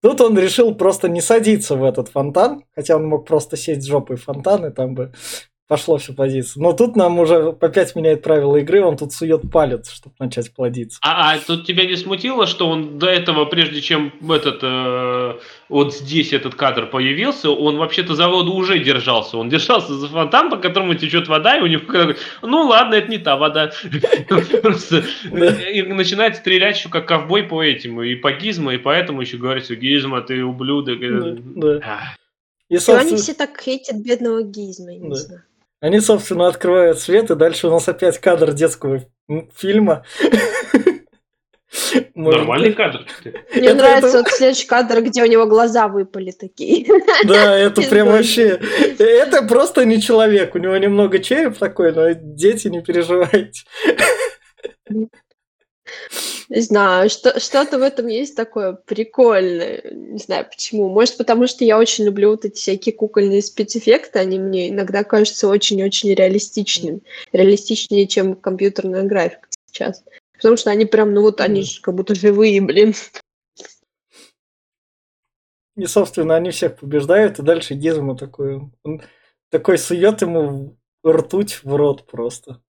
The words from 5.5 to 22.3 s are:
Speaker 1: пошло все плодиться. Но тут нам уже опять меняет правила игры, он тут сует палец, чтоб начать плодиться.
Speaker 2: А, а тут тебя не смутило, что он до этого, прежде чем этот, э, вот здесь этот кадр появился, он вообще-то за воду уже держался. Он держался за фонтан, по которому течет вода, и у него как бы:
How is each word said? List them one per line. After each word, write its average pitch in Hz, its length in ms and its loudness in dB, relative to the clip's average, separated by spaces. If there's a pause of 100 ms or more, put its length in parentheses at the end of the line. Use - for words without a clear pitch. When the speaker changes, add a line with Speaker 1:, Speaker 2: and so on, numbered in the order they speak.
Speaker 1:
пошло 151 260 0
все 135 160 -10
плодиться. 135 480 -4
Но 170 120 2
тут 233 240 2
нам 175 200 2
уже 170 180 4 (260)
опять 180 340 0
меняет 156 280 0
правила 143 340 2
игры, 165 260 2
он 160 140 0
тут 143 160 -10
сует 160 360 -2
палец, 131 400 0
чтоб - 300 -20
начать 123 340 -8
плодиться. 123 480 -8
Speaker 2:
А, 156 320 2
а 156 60 -2
тут 170 260 -6
тебя 185 200 0
не 180 100 -4
смутило, 196 500 -4
что - 220 -2
он 156 320 -4
до 175 80 0
этого, 175 380 0
прежде 147 340 -2
чем 147 320 -4 (180)
этот, 151 340 0
э, 123 760 -4 (300)
вот 143 260 0
здесь 143 380 -4
этот 135 220 -4
кадр 123 340 -2
появился, 147 600 -2
он 147 260 0
вообще-то 165 380 -4
за 170 120 2
воду 180 260 0
уже 185 260 -2
держался. 127 580 -2
Он 113 100 -6
держался 156 460 0
за 139 160 -8
фонтан, 165 400 0
по 247 80 -4
которому 180 380 -2
течет 165 340 -2
вода, 160 280 2
и - 40 -2
у 180 60 0
него 160 200 -2
как 175 200 2
бы: 151 100 -4 (240)